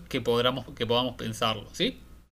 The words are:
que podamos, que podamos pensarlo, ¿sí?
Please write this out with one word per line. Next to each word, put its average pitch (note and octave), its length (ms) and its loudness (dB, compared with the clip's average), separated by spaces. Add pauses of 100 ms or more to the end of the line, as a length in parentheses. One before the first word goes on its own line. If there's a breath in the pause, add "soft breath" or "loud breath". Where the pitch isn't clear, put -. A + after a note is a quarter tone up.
que C3+ 100 0
podamos, A#2+ 460 2 (100)
que A#2+ 100 -4
podamos A#2+ 300 2
pensarlo, A2 560 -2
¿sí? A#3 280 -2 (380)